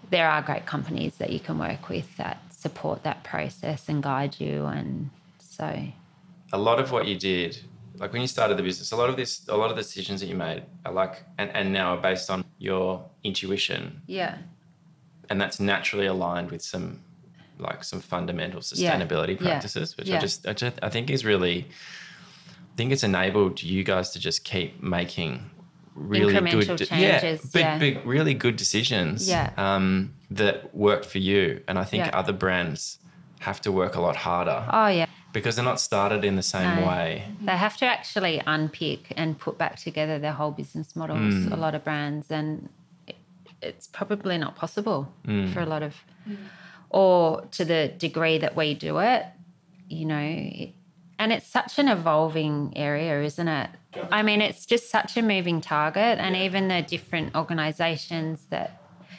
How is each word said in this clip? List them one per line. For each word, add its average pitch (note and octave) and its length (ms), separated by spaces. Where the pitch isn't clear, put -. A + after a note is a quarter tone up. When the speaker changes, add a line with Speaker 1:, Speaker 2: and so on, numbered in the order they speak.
Speaker 1:
there E3 180
are D3+ 140
great - 240
companies D3 500
that - 140
you - 100
can D#3 180
work - 300
with - 300
that - 240
support - 520
that - 200
process - 640
and D3 140
guide C#3 360
you. D3 280
And - 440
so D#3 500
Speaker 2:
A G2 60
lot A#2 200
of C3 140
what A2+ 140
you G2+ 100
did, F2+ 420
like, G2+ 160
when A#2+ 80
you B2+ 80
started G#2 300
the G2 40
business, F#2 300
a A2 40
lot A#2+ 120
of C3 80
this, - 320
a G#2+ 80
lot A2+ 140
of A2+ 60
the A2+ 60
decisions G2 380
that G2 60
you F2+ 80
made E2+ 280
are, F2+ 80
like, F#2 320
and, G2+ 120
and G2 220
now F#2 220
are F2 60
based F#2 280
on F#2 160
your F#2 460
intuition. F#2+ 840
Speaker 1:
Yeah. F3+ 300
Speaker 2:
And G2 120
that's F#2 200
naturally G2 460
aligned F2 440
with E2+ 120
some, F2 380
like, - 260
some F2+ 160
fundamental F2 600
Speaker 1:
Yeah. F3 240
Speaker 2:
sustainability F#2+ 420
Speaker 1:
Yeah. F3+ 80
Speaker 2:
practices, - 480
which - 120
I F#3 60
Speaker 1:
Yeah. - 60
Speaker 2:
just, - 260
I G#2+ 60
just, B2 300
I - 60
think A#2 220
is C3+ 140
really, F2+ 420
I - 280
think A#2 160
it's C3+ 120
enabled F#2+ 580
you F#2+ 220
guys F#2 260
to - 80
just F2+ 260
keep E2+ 380
making F2 680
really G3 400
Speaker 1:
Incremental F3 320
Speaker 2:
good F3 220
de-, E3 80
yeah, F#3 240
Speaker 1:
changes, D#3 300
Speaker 2:
big, E3+ 120
Speaker 1:
yeah. D#3 160
Speaker 2:
big, C#3 280
really C#3+ 280
good A2+ 220
decisions, G#2+ 720
Speaker 1:
Yeah. E3+ 280
Speaker 2:
um, F#2+ 560
that G2+ 440
work G#2 300
for - 140
you. F#2+ 480
And F#2+ 120
I F#2 60
think - 200
Speaker 1:
Yeah. - 140
Speaker 2:
other F#2+ 160
brands F2+ 640
have - 220
to G#2 100
work F#2 220
a F2 60
lot E2+ 160
harder. F2 540
Speaker 1:
Oh, G#3+ 180
yeah. E3+ 180
Speaker 2:
Because A2 240
they're A#2+ 80
not - 160
started G2+ 440
in G2 120
the F#2 60
same F#2 380
Speaker 1:
No. F2 60
Speaker 2:
way. E2+ 380
Speaker 1:
They F#3+ 140
have G#3 220
to C4 80
actually F#3 600
unpick D#3 720
and D#3 220
put - 200
back - 180
together D#3 420
their D3+ 140
whole D3+ 180
business D3 460
models, D#3 380
Speaker 2:
Mm. - 180
Speaker 1:
a - 40
lot D#3+ 180
of D3+ 100
brands, D3 460
and D#3 400
it, - 100
it's - 260
probably G3 520
not - 180
possible E3+ 560
Speaker 2:
Mm. G2+ 260
Speaker 1:
for C3 80
a E3+ 60
lot D#3 160
of, D3 120
Speaker 3:
Mm. G3+ 80
Speaker 1:
or F3+ 540
to F3+ 120
the D#3+ 240
degree D#3+ 400
that D3+ 180
we D#3 180
do D#3 240
it, A#3 280
you D#3 180
know, D3+ 120
it, - 540
and A3 140
it's - 140
such - 320
an C#4+ 100
evolving D#3 840
area, D3 480
isn't D3+ 260
it? D3 220
Speaker 3:
Yeah. - 160
Speaker 1:
I G#3+ 120
mean, G#3 180
it's - 240
just A#3 260
such - 280
a A#3 40
moving F3+ 380
target, D#3+ 580
and F#3 160
Speaker 2:
Yeah. F#3 100
Speaker 1:
even F#3+ 240
the F3+ 120
different - 540
organisations D#3+ 1120
that - 340